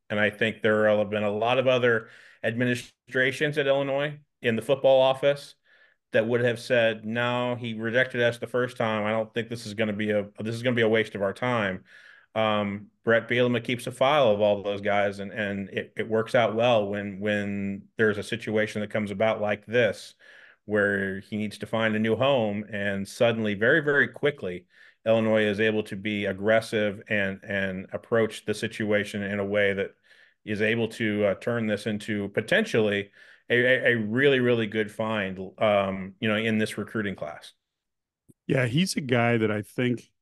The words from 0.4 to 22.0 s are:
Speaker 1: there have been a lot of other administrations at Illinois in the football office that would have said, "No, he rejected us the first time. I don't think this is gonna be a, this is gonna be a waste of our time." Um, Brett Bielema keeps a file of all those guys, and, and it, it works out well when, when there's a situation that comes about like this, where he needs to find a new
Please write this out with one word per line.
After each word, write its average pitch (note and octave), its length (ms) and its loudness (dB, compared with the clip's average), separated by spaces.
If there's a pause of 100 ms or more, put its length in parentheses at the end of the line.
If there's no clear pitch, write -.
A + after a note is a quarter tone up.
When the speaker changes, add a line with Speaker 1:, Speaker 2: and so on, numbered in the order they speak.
Speaker 1:
there G#2+ 260 4
have G#2 220 4
been G#2 140 -2
a G#2 80 0
lot A2+ 280 0
of B2+ 80 2
other A#2+ 400 2 (360)
administrations B2+ 1120 -2
at C#3 100 2
Illinois C#3 520 0 (220)
in A#2 140 0
the A2 60 -4
football C3 400 4
office C#3 540 2 (580)
that A2+ 140 4
would A#2+ 140 2
have A#2+ 180 0
said, A2+ 460 2
"No, B2 500 -2
he A#2 180 -8
rejected A#2+ 480 0
us A#2+ 160 2
the - 100 -10
first B2 280 -2
time. A2 300 0
I G#2+ 60 0
don't A2 220 -2
think A#2 160 -4
this A#2 160 -10
is G#2 80 -10
gonna G#2+ 200 -2
be G#2 180 -2
a, G#2 140 0 (140)
this A2 160 -6
is A#2 80 -8
gonna B2 120 0
be A#2+ 60 2
a A2 80 4
waste A2 260 0
of G2 60 -6
our G2 120 -2
time." G#2+ 500 -2 (520)
Um, G#2 520 0 (160)
Brett A#2 240 2
Bielema A#2+ 360 2
keeps A#2+ 220 -4
a B2+ 60 -8
file C3+ 380 4
of G#2 120 4
all G#2 220 2
those G2+ 180 -4
guys, G2+ 380 0
and, G2 120 -10
and G2+ 380 -6
it, - 280 -8
it A2 120 -4
works A2 240 0
out A2 220 4
well A2+ 320 2
when, G2+ 320 -6
when G2+ 640 -4 (140)
there's G#2+ 200 2
a G2 60 -6
situation A2 580 -4
that G#2 80 -6
comes G#2 220 -4
about G#2+ 280 0
like G#2 280 -4
this, A2+ 480 0 (500)
where G2+ 540 0
he G#2 180 -8
needs G#2 220 -6
to - 80 -10
find A2 280 0
a G#2+ 40 0
new A2 160 2